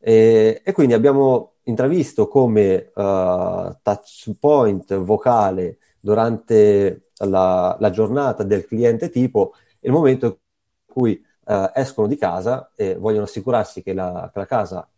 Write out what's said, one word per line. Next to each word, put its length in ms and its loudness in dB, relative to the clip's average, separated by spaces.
E, 600 4
e 80 -4
quindi 220 2
abbiamo 600 2
intravisto 640 -2
come, 640 2
eh, 920 -4
touch 560 -6
point 580 2
vocale 800 0
durante 1160 2
la, 600 0
la 120 0
giornata 520 -2
del 240 -2
cliente 440 -2
tipo 440 -2
il 120 -4
momento 340 2
in 60 -2
cui, 380 -2
eh, 280 -2
escono 340 -2
di 80 -4
casa 580 -6
e 220 -4
vogliono 280 -2
assicurarsi 580 -6
che 100 -8
la, 400 -8
che 80 -10
la 60 -8
casa 520 -6